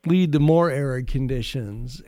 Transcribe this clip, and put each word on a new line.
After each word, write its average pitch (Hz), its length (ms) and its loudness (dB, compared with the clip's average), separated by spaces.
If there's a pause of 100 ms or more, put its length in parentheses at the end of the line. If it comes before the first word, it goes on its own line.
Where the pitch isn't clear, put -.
lead 175 260 4
to 156 60 2
more 160 320 4
arid 131 360 -4
conditions. 123 1000 -6